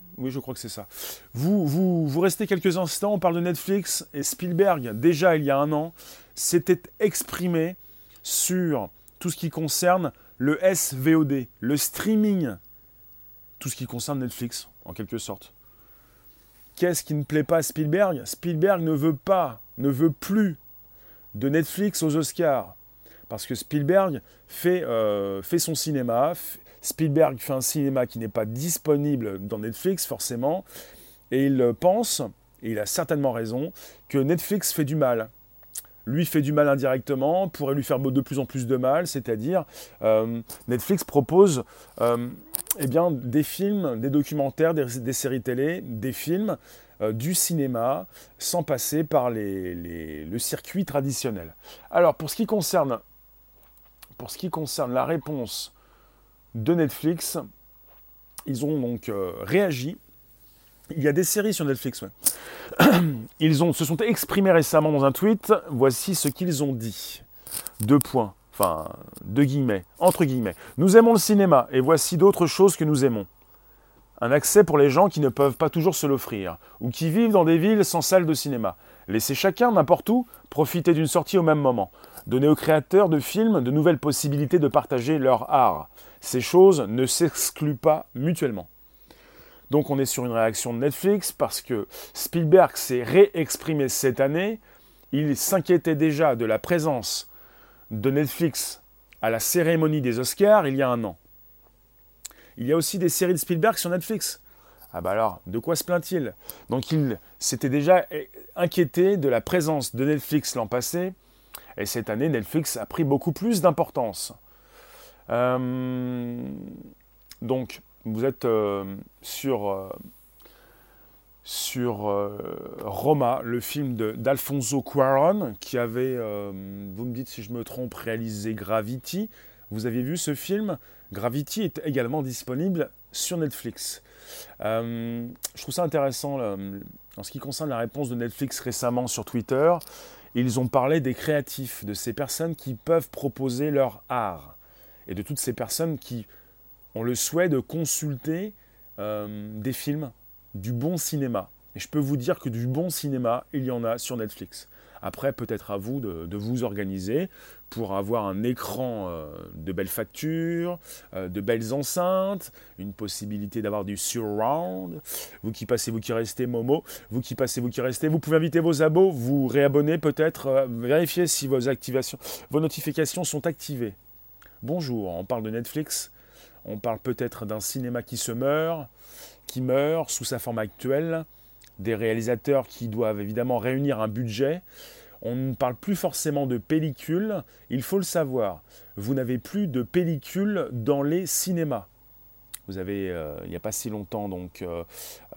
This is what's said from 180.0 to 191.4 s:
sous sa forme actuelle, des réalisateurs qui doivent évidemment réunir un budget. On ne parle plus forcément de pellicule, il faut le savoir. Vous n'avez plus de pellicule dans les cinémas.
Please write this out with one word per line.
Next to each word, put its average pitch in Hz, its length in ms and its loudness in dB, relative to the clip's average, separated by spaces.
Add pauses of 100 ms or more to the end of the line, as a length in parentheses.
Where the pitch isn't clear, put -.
sous - 140 -6
sa 127 120 -4
forme 113 220 -6
actuelle, 151 640 -4 (540)
des 104 160 -2
réalisateurs 117 720 0
qui - 200 -10
doivent 107 320 -2
évidemment 117 380 -2
réunir 131 440 -2
un 110 60 0
budget. 123 540 -2 (600)
On 120 120 -6
ne 131 200 -4
parle 123 180 -2
plus 196 220 -4
forcément 147 500 -2
de 123 140 -2
pellicule, 160 840 -2 (280)
il 131 100 -2
faut 190 160 -2
le 196 60 0
savoir. 127 580 -2 (360)
Vous 107 180 -2
n'avez 127 240 -2
plus 202 260 -4
de 131 160 -2
pellicule 175 920 -2
dans 123 300 0
les 165 240 0
cinémas. 156 640 -2 (800)